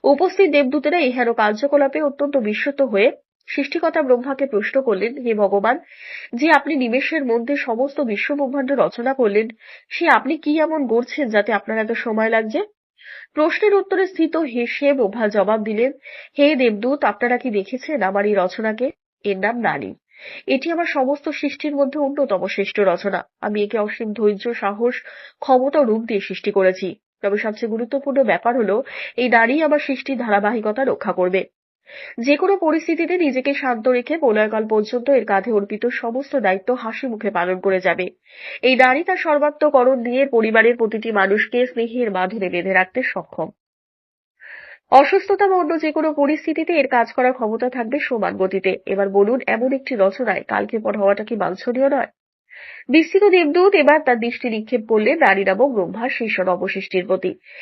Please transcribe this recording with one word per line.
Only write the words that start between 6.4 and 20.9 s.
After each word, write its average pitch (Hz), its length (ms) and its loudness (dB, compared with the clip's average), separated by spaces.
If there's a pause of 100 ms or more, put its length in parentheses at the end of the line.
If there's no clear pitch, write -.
আপনি 294 240 2
নিমেষের 269 500 -2
মধ্যে 240 300 0
সমস্ত 269 460 -4
বিশ্বব্রহ্মাণ্ড 269 720 -2
রচনা 240 420 0
করলেন, 220 340 0 (420)
সে - 180 -2
আপনি 277 300 2
কি 294 220 -2
এমন 311 280 0
গড়ছেন 240 400 0
যাতে 214 260 0
আপনার 220 240 -4
এত 220 140 -2
সময় 220 380 -2
লাগছে?" 226 320 -2 (720)
প্রশ্নের 339 400 2
উত্তরে 381 340 0
স্থিত 320 300 -2
হেসে 262 560 0
ব্রহ্মা 220 340 0
জবাব 208 360 0
দিলেন, 226 280 0 (480)
"হে 285 160 6
দেবদূত, 247 480 0
আপনারা 240 340 0
কি 247 120 -6
দেখেছেন 226 520 -4
আমার 196 240 0
এই 208 120 2
রচনাকে? 220 540 -2 (320)
এর 196 140 -2
নাম 220 220 -2
নারী। 151 360 -4 (520)
এটি 269 240 -2
আমার 339 140 -2
সমস্ত 285 440 -2